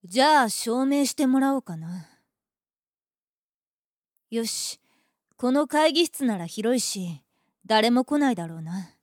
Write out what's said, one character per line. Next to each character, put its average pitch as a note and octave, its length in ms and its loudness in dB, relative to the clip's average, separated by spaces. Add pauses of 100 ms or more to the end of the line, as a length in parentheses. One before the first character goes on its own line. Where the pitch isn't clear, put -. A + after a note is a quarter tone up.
じ F#3+ 180 0
ゃ D4 200 6
あ A3+ 60 2
証 A#3+ 380 -2
明 C#4+ 180 2
し B3 100 -4
て D4 120 0
も C4 140 4
ら C4+ 140 2
お C4+ 40 -2
う B3+ 40 -6
か E3+ 140 -12
な。 E3 320 -12 (2250)
よ A3+ 160 -4
し。 - 340 -8 (560)
こ B3 160 0
の C#4+ 160 2
会 D4+ 240 2
議 D#4+ 140 2
室 - 180 -8
な G#3+ 140 0
ら E3+ 80 -8
広 A3+ 300 -2
い A#3 40 0
し、 F3 420 -8 (440)
誰 G#3+ 240 4
も B3 140 2
来 D4 140 -2
な C#4+ 120 2
い A#3 40 0
だ E3+ 120 -10
ろ E3 120 -14
う E3 40 -14
な。 F3 280 -10 (120)